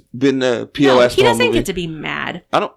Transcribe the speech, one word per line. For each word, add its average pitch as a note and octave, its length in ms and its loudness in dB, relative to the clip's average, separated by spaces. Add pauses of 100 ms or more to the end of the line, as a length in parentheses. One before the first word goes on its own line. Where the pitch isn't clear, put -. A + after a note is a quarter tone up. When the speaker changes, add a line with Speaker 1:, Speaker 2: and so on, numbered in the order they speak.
(160)
Speaker 1:
been C3+ 280 0
a A#2+ 160 0
Speaker 2:
No, A2+ 80 -8
Speaker 1:
P C#3 220 0
O B2+ 100 6
S B2 160 2
Speaker 2:
he F#4+ 60 2
Speaker 1:
for G#4+ 60 4
a A#4+ 40 4
Speaker 2:
doesn't B4 160 0
Speaker 1:
movie. - 100 0
Speaker 2:
get C#4+ 80 -2
to - 80 -6
be F3 140 -8
mad. D3 560 -10 (100)
Speaker 1:
I D#3 60 2
don't, - 180 -4